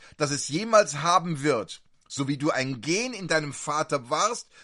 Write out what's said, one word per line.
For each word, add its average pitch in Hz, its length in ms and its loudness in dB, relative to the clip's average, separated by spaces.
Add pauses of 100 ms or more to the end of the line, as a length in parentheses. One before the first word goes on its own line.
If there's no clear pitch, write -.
(180)
dass 143 140 0
es 139 160 -4
jemals 175 560 4
haben 170 400 2
wird. 120 400 0 (240)
So 135 200 -4
wie 143 100 -2
du 143 120 0
ein 131 320 -2
Gen 214 320 -2
in 190 140 -8
deinem 151 260 0
Vater 147 560 -2
warst, 196 380 0 (160)